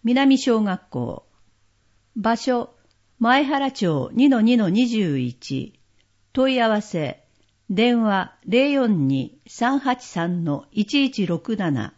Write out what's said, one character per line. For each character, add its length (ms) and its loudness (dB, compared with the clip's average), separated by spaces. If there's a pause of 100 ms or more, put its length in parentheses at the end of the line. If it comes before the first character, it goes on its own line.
南 340 4
小 240 2
学 280 -4
校。 380 -8 (880)
場 220 -2
所、 320 -2 (480)
前 260 4
原 280 0
町 420 -2
二 160 4
の 100 4
二 160 4
の 140 2
二 180 2
十 320 -2
一。 580 -8 (540)
問 240 0
い 60 0
合 80 2
わ 120 0
せ、 440 -8 (440)
電 320 2
話 320 0 (120)
零 240 2
四 400 0
二 360 -4
三 340 -2
八 280 -4
三 380 -4
の 260 -4
一 320 0
一 220 -2
六 320 -4
七。 400 -4